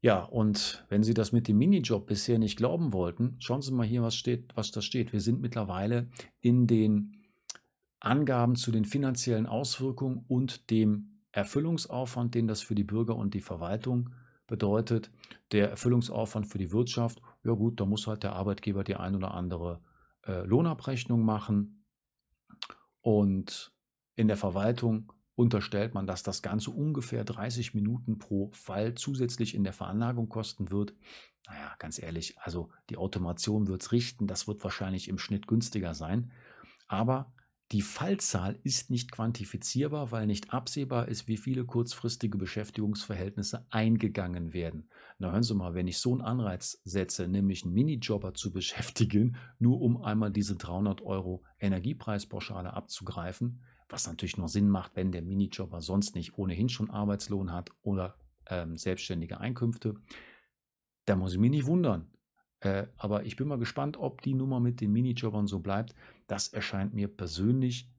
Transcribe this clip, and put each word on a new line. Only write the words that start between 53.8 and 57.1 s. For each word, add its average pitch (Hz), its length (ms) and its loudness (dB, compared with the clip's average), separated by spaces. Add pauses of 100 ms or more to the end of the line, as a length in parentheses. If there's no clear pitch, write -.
was - 180 -6
natürlich 85 300 -6
nur 85 120 -4
Sinn 101 200 4
macht, 92 260 2
wenn 92 180 0
der 87 100 -6
Minijobber 90 580 -2
sonst 95 340 0
nicht 85 240 -6
ohnehin 95 300 0
schon 110 220 -4
Arbeitslohn 101 640 -2